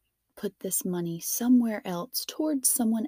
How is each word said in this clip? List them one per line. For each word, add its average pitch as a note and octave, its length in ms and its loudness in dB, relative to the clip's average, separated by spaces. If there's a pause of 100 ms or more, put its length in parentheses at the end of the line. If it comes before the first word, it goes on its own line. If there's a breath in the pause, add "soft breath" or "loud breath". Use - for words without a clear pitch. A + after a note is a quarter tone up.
(340)
put - 240 -8
this - 260 -4
money F3 360 -2
somewhere A#3 640 2
else, F3 400 -6
towards D#4 420 0
someone A3+ 400 0